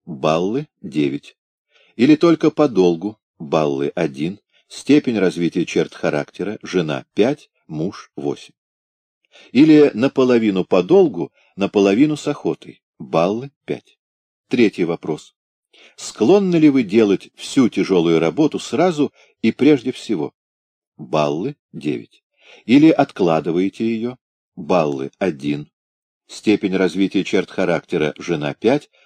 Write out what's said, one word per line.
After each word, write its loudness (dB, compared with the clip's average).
Баллы -2
девять. -6
Или 4
только 2
подолгу? 0
Баллы -2
один. -6
Степень 0
развития -2
черт -4
характера. -6
Жена -4
пять, -2
муж -10
восемь. -10
Или 6
наполовину 0
подолгу, 2
наполовину 0
с -10
охотой. -8
Баллы -4
пять. -12
Третий 2
вопрос. -6
Склонны 2
ли 6
вы 2
делать 0
всю 0
тяжёлую 2
работу 0
сразу -2
и 2
прежде 2
всего? -8
Баллы -4
девять. -10
Или 6
откладываете 0
её? -6
Баллы -2
один. -6
Степень -2
развития 0
черт -2
характера. -4
Жена -6
пять, -2